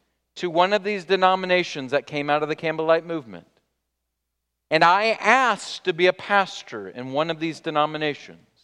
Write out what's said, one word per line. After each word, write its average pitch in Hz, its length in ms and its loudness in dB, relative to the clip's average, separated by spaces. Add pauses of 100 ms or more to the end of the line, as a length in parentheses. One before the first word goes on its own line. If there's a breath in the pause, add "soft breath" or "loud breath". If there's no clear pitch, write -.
(360)
to 180 140 -4
one 180 240 4
of 202 100 0
these 196 220 -4
denominations 185 840 0
that 139 160 -2
came 147 200 -6
out 147 140 2
of 151 80 -4
the 156 60 -2
Campbellite 160 500 0
movement, 123 400 -10 (1300)
and 160 120 4
I 196 260 4 (100)
asked 233 640 0
to 185 100 -2
be 175 140 2
a 180 60 4
pastor 180 760 -2
in 127 220 -10
one 156 180 -2
of 160 100 -6
these 160 200 -6
denominations, 151 800 -4 (240)